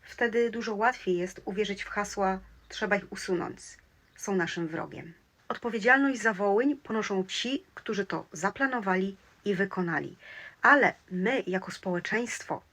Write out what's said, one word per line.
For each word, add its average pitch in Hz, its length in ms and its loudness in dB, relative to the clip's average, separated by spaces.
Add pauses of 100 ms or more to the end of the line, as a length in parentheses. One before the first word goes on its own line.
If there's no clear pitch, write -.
Wtedy 233 480 0
dużo 220 260 -4
łatwiej 208 420 2
jest 185 280 -4
uwierzyć 196 380 -2
w - 60 -12
hasła 196 500 -2 (300)
"trzeba 202 260 0
ich - 160 -4
usunąć, - 480 -4 (560)
są 196 200 -4
naszym 170 320 0
wrogiem". 165 460 -8 (340)
Odpowiedzialność 240 760 4
za 220 120 2
Wołyń 208 420 4
ponoszą 208 480 -2
ci, 247 400 -4 (120)
którzy 196 300 -4
to - 260 -6
zaplanowali 196 840 0 (280)
i 202 100 2
wykonali. 175 640 -2 (440)
Ale 254 320 8 (180)
my, 202 360 0
jako 185 240 -2
społeczeństwo 190 920 -4 (120)